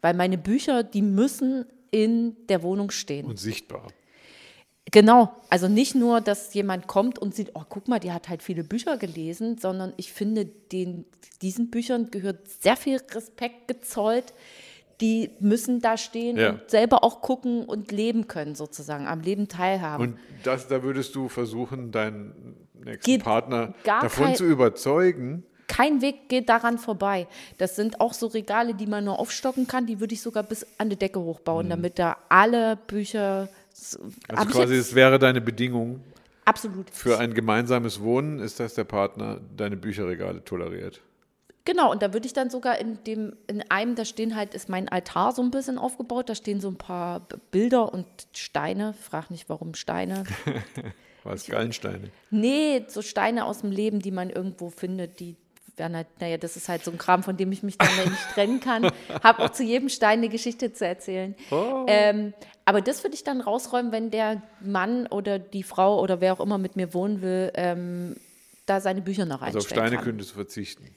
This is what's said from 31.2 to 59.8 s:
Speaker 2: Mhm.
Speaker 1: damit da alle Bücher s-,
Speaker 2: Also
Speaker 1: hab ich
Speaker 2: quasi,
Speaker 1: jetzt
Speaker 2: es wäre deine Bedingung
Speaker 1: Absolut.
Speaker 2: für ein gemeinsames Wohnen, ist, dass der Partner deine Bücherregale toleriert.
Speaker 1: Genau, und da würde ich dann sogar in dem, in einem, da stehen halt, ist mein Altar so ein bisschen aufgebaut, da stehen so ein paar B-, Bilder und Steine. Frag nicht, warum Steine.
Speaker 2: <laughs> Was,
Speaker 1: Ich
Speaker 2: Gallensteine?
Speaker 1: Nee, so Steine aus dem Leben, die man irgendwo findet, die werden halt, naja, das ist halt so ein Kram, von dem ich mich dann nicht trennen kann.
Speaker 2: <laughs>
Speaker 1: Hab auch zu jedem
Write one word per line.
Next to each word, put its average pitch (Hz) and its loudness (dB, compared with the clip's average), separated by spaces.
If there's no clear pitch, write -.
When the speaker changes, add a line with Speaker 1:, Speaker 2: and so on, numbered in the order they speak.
Speaker 2:
Mhm. 170 -4
Speaker 1:
damit 175 -4
da 170 2
alle 220 6
Bücher 202 -4
s-, - -14
Speaker 2:
Also - -2
Speaker 1:
hab 202 2
ich 127 0
Speaker 2:
quasi, 127 4
Speaker 1:
jetzt 123 2
Speaker 2:
es 120 0
wäre 131 10
deine 127 6
Bedingung 120 -2
Speaker 1:
Absolut. 190 -2
Speaker 2:
für 120 2
ein 117 -2
gemeinsames 113 2
Wohnen, 135 0
ist, 110 -8
dass 117 -6
der 113 -2
Partner 104 -2
deine 104 -4
Bücherregale 92 -6
toleriert. 90 -8
Speaker 1:
Genau, 349 2
und 208 -2
da 196 0
würde 220 -4
ich 254 -10
dann 262 -2
sogar 247 -2
in 220 -6
dem, 220 -8
in 208 -8
einem, 226 0
da 233 -4
stehen 220 -4
halt, 208 -4
ist - -12
mein 190 -4
Altar 185 0
so 247 -2
ein 247 2
bisschen 262 -4
aufgebaut, 247 -6
da 226 -4
stehen 202 -4
so 196 -6
ein 190 -6
paar 175 -8
B-, - -16
Bilder 233 4
und 180 -8
Steine. 190 -4
Frag 160 -10
nicht, 170 -16
warum 160 -10
Steine. 185 -6
Speaker 2:
<laughs> - -16
Was, 101 -10
Speaker 1:
Ich - -16
Speaker 2:
Gallensteine? 104 -4
Speaker 1:
Nee, 262 2
so 208 -10
Steine 214 0
aus 233 -6
dem 202 -4
Leben, 208 -2
die 190 -6
man 185 -6
irgendwo 180 -8
findet, 180 -8
die 175 -14
werden 165 -6
halt, 165 -8
naja, 165 -4
das 165 -8
ist - -12
halt 170 -4
so 170 -6
ein 170 -10
Kram, 185 4
von 190 -2
dem 190 0
ich 190 -8
mich 202 -6
dann - 8
nicht 185 -2
trennen 214 2
kann. 233 2
Speaker 2:
<laughs> - -8
Speaker 1:
Hab 226 10
auch - 2
zu - -4
jedem 240 0